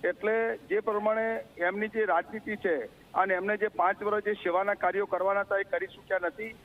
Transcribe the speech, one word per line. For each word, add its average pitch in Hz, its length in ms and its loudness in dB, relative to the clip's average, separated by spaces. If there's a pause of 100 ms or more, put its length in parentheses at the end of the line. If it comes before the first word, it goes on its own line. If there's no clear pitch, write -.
એટલે 220 520 0
જે 202 240 -2
પ્રમાણે 220 640 0 (140)
એમની 196 300 0
જે 220 160 0
રાજનીતિ 208 520 0
છે 156 280 0 (300)
અને 190 200 2
એમને 196 220 0
જે 190 120 0
પાંચ 190 340 2
વર્ષ 208 220 0
જે 208 80 0
સેવાના 196 420 0
કાર્યો 190 320 0
કરવાના 190 340 0
હતા 196 160 0
એ 196 60 2
કરી 185 240 -2
શક્યા - 360 -4
નથી 214 320 -6 (100)